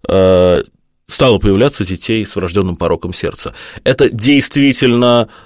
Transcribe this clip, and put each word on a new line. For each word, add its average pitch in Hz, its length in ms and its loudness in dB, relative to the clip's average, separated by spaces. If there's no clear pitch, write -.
э, 90 560 4
стало 120 300 2
появляться 104 480 0
детей 101 400 -4
с - 100 -12
врождённым 92 420 -2
пороком 87 360 -4
сердца. - 400 -8
Это 127 260 2
действительно, 123 1200 0